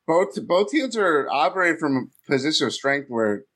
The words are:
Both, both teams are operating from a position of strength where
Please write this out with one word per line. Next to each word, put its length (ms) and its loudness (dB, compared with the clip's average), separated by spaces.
Both, 400 0
both 240 2
teams 260 -2
are 340 2
operating 480 2
from 180 0
a 340 -8
position 360 0
of 60 -2
strength 360 -2
where 360 0